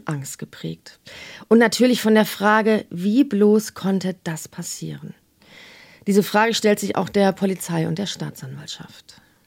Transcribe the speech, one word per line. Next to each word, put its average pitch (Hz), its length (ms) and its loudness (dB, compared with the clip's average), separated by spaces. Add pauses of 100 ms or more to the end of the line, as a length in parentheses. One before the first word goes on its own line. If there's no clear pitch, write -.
Angst 139 340 -8
geprägt. - 600 -14 (500)
Und 226 100 6
natürlich 233 420 4
von 220 140 2
der 214 100 4
Frage, 214 640 0
wie 208 360 0
bloß 208 480 2
konnte 185 500 -4
das 160 240 -10
passieren? 156 640 -12 (920)
Diese 196 160 4
Frage 220 300 2
stellt 208 260 2
sich - 160 -6
auch 180 140 -4
der 196 240 2
Polizei 170 520 -2
und 165 140 -4
der 202 80 -4
Staatsanwaltschaft. - 1080 -12 (320)